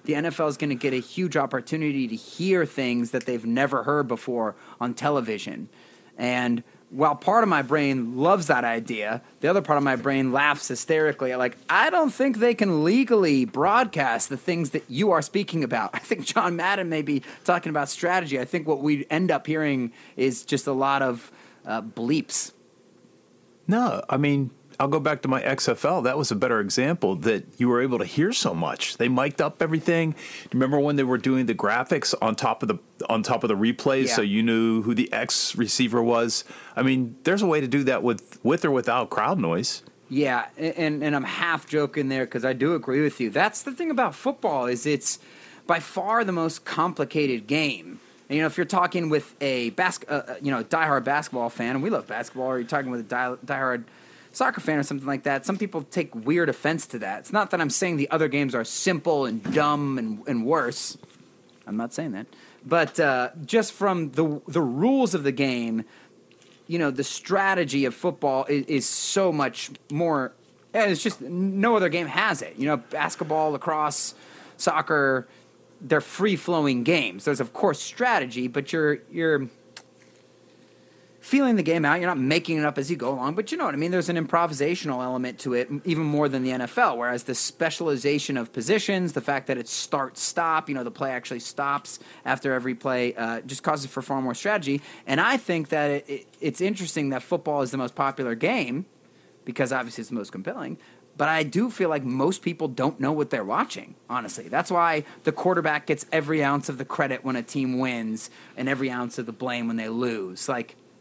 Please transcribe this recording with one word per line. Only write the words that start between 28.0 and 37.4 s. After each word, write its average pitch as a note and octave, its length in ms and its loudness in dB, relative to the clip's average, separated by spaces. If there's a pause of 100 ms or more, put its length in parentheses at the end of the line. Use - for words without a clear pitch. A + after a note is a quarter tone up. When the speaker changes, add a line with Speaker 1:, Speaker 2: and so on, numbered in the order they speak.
Speaker 2:
hear E3+ 300 0
so A2 200 0
much. D#2 440 -2
They A#2+ 100 2
mic'd C3+ 340 2
up - 200 0
everything. D#3+ 540 2 (360)
Remember C3 300 2
when D3 160 2
they C3+ 60 4
were B2+ 140 2
doing C3 280 2
the A2+ 100 2
graphics A#2+ 680 0
on A2 140 2
top A#2+ 260 0
of A#2+ 60 -2
the, - 120 0 (300)
on A2 140 2
top A#2+ 220 0
of - 20 2
the G#2+ 80 4
replays, C3 520 2
Speaker 1:
Yeah. A#2+ 80 2
Speaker 2:
so A2+ 60 4
you G#2 220 2
knew A2+ 380 4
who A2+ 120 0
the A#2 200 0
X - 420 -2
receiver A#2 480 2
was? A#2 400 2 (320)
I A#2 80 0
mean, C3 400 2
there's G3 180 2